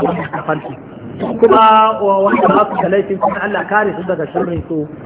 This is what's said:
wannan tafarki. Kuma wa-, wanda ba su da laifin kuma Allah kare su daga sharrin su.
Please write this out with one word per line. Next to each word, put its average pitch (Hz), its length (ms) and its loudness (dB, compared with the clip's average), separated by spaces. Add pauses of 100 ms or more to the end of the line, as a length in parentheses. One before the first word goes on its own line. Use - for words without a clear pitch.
wannan 165 260 -4
tafarki. 156 420 -6 (680)
Kuma 220 600 6
wa-, 196 280 2
wanda 233 180 2
ba 208 220 2
su 190 120 -8
da 185 80 0
laifin 196 280 0
kuma 196 240 -2
Allah 202 240 -4
kare 208 320 0
su 180 100 -8
daga 160 260 -4
sharrin 170 360 -4
su. 156 160 -4 (200)